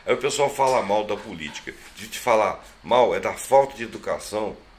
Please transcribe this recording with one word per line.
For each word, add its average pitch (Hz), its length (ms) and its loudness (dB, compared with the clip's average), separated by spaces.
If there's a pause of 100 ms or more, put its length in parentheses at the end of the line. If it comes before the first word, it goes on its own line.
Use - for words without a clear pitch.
Aí 107 80 0
o 127 40 2
pessoal 139 360 0
fala 131 280 2
mal 104 240 0
da 104 100 -4
política. 85 580 -12 (220)
De 107 120 -16
te - 120 -12
falar 110 460 2 (180)
mal 107 320 4
é 95 40 -2
da 98 140 -4
falta 135 440 2
de 117 60 -8
educação 101 720 -6 (220)